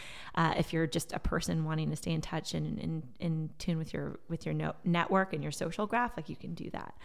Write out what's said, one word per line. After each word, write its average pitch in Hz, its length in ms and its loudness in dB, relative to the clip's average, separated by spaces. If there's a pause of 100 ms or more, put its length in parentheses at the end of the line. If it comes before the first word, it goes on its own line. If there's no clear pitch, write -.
(360)
Uh, 165 200 6
if - 160 2
you're 165 140 4
just 160 260 -2
a - 60 -4
person 160 460 2
wanting 156 260 2
to 156 60 0
stay - 160 -2
in 156 80 2
touch - 340 -4
and 151 240 -2
in, 160 240 -2 (160)
in 160 400 0
tune 170 180 0
with 160 160 -2
your, 147 360 -4
with 165 180 -4
your 156 80 0
no-, 156 300 0
network 190 480 6
and 147 100 -2
your 147 80 -2
social 170 380 0
graph, 240 280 2
like, 156 120 -8
you 190 80 -6
can - 180 -8
do - 160 -8
that. - 240 -8 (100)